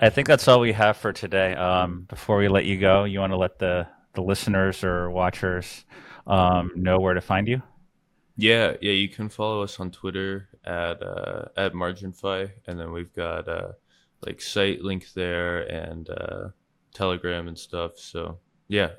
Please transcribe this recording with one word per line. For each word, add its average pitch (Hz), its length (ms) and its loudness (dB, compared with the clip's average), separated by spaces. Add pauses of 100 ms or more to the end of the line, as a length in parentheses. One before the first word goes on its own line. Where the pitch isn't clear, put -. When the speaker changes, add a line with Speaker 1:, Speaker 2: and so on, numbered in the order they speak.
Speaker 1:
I 110 100 8
think 139 180 2
that's 147 200 6
all 123 120 10
we 117 120 2
have 107 260 2
for 101 160 -4
today. 95 400 0
Um, 90 560 0
before - 260 0
we 101 120 4
let 95 180 4
you 95 120 0
go, 98 260 6
you 98 160 -2
wanna 95 180 0
let 92 200 0
the, 90 280 0 (260)
the 98 80 -6
listeners 95 640 0
or 90 260 -2
watchers, 90 760 -2 (400)
um, 90 480 4
know 92 240 2
where 95 160 2
to 90 80 0
find 98 260 0
you? 123 140 -2 (760)
Speaker 2:
Yeah, 107 460 4
yeah. 101 100 0
You 98 160 2
can 107 220 -10
follow 107 320 -4
us 101 180 -8
on 92 100 -8
Twitter 95 600 -8 (120)
at, 85 400 -6
uh, 50 440 -8 (100)
at 95 160 -2
marginfi, 95 800 -6 (160)
and 87 120 -8
then 82 140 -10
we've 85 220 -10
got, 85 340 -6
uh, 90 240 -8 (480)
like, - 220 -12
site 98 400 -2
link 95 320 -6
there 87 460 -4
and, 82 500 -10
uh, 90 380 -8 (440)
Telegram 87 560 -4
and 85 100 -12
stuff. 85 400 -8
So 85 420 -10 (280)
yeah, 98 300 0